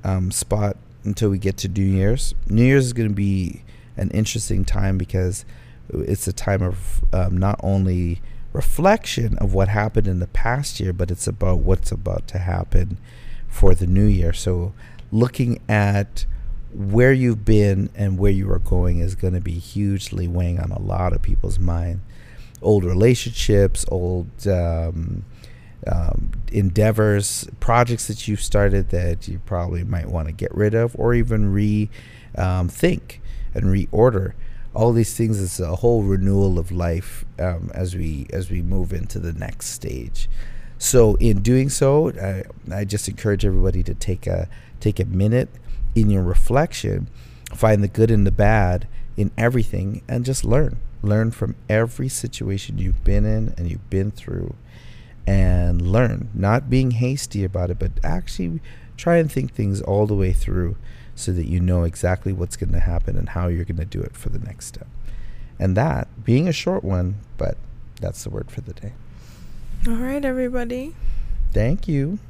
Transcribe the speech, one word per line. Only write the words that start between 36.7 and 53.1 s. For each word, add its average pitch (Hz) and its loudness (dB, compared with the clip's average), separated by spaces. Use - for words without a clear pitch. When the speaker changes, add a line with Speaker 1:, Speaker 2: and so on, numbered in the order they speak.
Speaker 1:
life, 87 -4
um, 87 -4
as 87 -4
we, 80 -6
as 92 -6
we 90 -2
move 92 0
into - -6
the 85 -6
next - -8
stage. - -4
So 113 6
in 107 4
doing 127 2
so, 143 2
I, 95 -6
I 101 -4
just 101 -4
encourage 101 0
everybody 92 4
to - -2
take - -4
a, 90 -2
take - 0
a 95 0
minute 95 0
in 107 6
your 95 2
reflection, 98 2
find 107 4
the 98 2
good 110 2
and 104 6
the - 4
bad 101 4
in 101 0
everything, 110 0
and 123 -4
just 131 -2
learn. 127 2
Learn 107 2
from 113 -4
every 117 0
situation 101 -6
you've 92 0
been 104 6